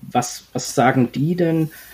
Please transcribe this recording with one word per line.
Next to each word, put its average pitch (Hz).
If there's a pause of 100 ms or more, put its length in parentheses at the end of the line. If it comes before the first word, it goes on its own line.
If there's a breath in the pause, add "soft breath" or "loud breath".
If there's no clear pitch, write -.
(100)
Was, -
was -
sagen 127
die 160
denn, 165 (240 loud breath)